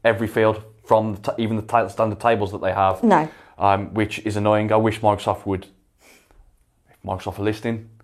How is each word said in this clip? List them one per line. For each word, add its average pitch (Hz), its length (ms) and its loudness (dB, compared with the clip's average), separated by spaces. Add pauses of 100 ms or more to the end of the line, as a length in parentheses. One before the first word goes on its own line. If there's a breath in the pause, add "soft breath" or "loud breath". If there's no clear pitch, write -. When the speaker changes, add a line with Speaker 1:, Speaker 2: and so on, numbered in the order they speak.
Speaker 1:
every 110 220 2
field 110 360 0 (220)
from 110 280 2
the 98 80 -10
ta-, - 160 -4
even 113 180 -2
the 104 60 -4
ta-, 113 260 0
standard 104 320 -2
tables 107 320 0
that 101 100 -10
they 92 120 -2
have. 95 300 0
Speaker 2:
No. 160 260 4 (300 soft breath)
Speaker 1:
Um, 98 340 0
which 107 260 -2
is 104 180 -6
annoying. 107 340 2
I 110 60 4
wish 110 240 0
Microsoft 104 440 0
would, 95 220 -4 (1200 soft breath)
if - 160 -20
Microsoft 95 320 -6
are 101 60 -6
listening, 110 460 -4 (140)